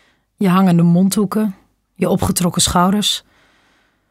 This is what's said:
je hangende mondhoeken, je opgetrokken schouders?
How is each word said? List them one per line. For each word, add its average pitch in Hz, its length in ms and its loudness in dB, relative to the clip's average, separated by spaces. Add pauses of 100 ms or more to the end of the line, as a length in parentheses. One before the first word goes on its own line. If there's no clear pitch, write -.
(360)
je 196 140 -2
hangende 175 340 2
mondhoeken, 196 720 0 (400)
je 185 140 -2
opgetrokken - 520 -2
schouders? 196 640 0 (880)